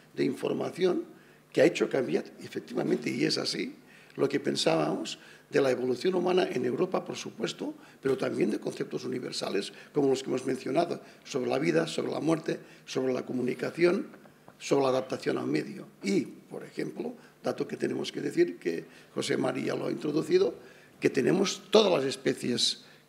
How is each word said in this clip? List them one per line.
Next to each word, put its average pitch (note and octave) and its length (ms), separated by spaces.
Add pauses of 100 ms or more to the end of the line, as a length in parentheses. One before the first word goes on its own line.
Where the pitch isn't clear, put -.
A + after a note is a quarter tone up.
(140)
de C#3+ 100
información - 800 (500)
que C3 100
ha - 20
hecho - 240
cambiar, C#3 340 (180)
efectivamente, - 680
y C#3 140
es D#3 120
así, - 380 (400)
lo C#3+ 140
que C#3+ 100
pensábamos D#3+ 800 (320)
de C#3+ 100
la C3+ 100
evolución B2+ 440
humana F3+ 360
en B2+ 140
Europa, F3 400
por B2+ 120
supuesto, - 580 (260)
pero C3+ 160
también C3 340
de - 80
conceptos - 460
universales, - 680 (180)
como C#3+ 160
los C3 140
que - 80
hemos C#3 160
mencionado, D3 560 (220)
sobre B2 260
la B2 80
vida, E3 280
sobre A#2 240
la - 100
muerte, D#3 380 (280)
sobre C3 260
la C3 140
comunicación, C#3+ 800 (520)
sobre C#3 260
la C3+ 40
adaptación C3 480
al B2 100
medio. - 400 (160)
Y, F#3+ 200
por - 420
ejemplo, - 480 (300)
dato D3 260
que B2+ 80
tenemos - 360
que - 100
decir, E3+ 360
que - 280 (280)
José C3+ 220
María C3 380
lo C#3 140
ha - 20
introducido, D3+ 640 (440)
que - 120
tenemos D#3+ 600
todas G#3 220
las C#3+ 120
especies - 800 (220)